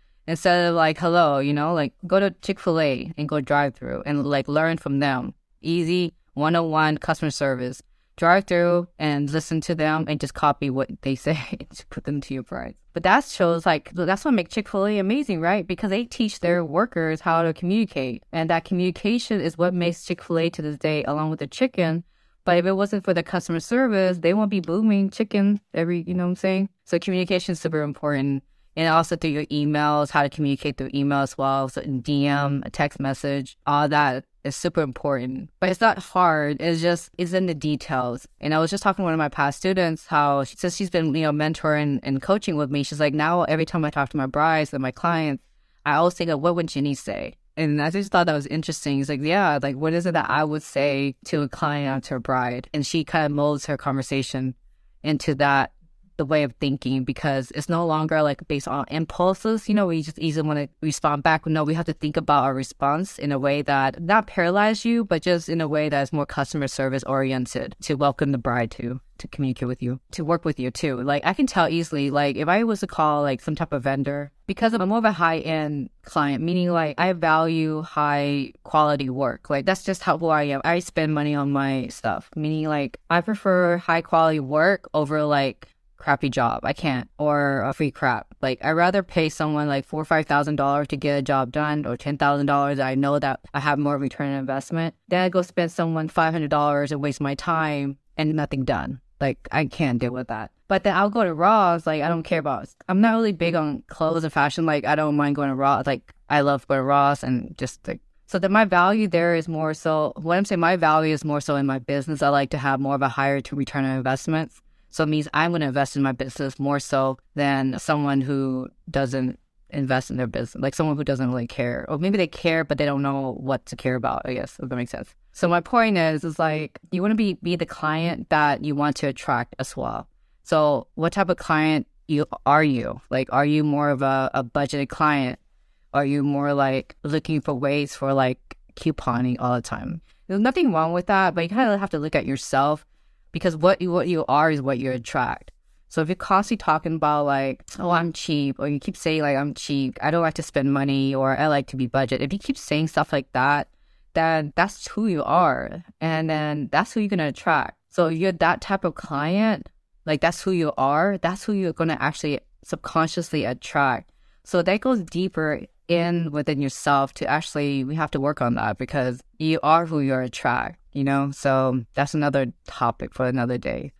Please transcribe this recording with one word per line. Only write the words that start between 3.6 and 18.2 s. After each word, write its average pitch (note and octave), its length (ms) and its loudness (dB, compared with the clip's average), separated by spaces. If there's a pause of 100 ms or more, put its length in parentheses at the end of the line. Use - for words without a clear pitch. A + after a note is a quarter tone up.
through - 320 -8
and, C#3+ 180 0
like, C#3+ 220 0
learn D#3+ 320 2
from C#3 220 -2
them. C3 340 -2 (280)
Easy, E3+ 520 0 (200)
one D3+ 200 2
oh E3+ 80 2
one D#3 340 2
customer D#3 360 -2
service. C3 500 -4 (340)
Drive F3+ 280 4
through F3 420 2 (100)
and D3 320 0
listen D#3+ 340 -2
to E3+ 120 -2
them D#3 320 0
and D3+ 140 -2
just - 140 -6
copy C#3+ 360 0
what C3 180 -2 (140)
they C3+ 120 -2
<laughs> - 120 -8
say D#3 100 0 (380)
to - 140 -20
put - 160 -12
them C#3+ 160 -4
to C3+ 140 -10
your B2+ 100 -8
price. - 300 -10 (180)
But - 100 -6
that G#3+ 220 6
shows, E3+ 420 0
like, D#3 260 2
that's F3+ 320 -2
what C#4 100 4
makes F3+ 200 0
Chick-fil-A D4+ 460 0
amazing, G3 400 0
right? F3+ 260 0
Because F#3 240 -4
they A3+ 140 0
teach - 340 -4
their F3 260 2
workers D#3+ 560 0
how E3 220 2
to E3 100 2
communicate. F3 800 -2